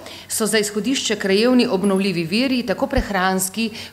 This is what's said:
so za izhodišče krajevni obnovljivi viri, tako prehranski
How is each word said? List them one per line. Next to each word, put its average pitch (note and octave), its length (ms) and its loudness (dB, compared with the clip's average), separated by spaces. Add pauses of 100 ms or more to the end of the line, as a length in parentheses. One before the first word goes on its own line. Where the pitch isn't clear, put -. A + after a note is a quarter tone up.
(280)
so - 180 -2
za A3 120 2
izhodišče G#3+ 580 -2
krajevni A#3 500 4
obnovljivi F#3+ 580 0
viri, B3 380 0
tako A#3 240 -2
prehranski G3 840 0 (220)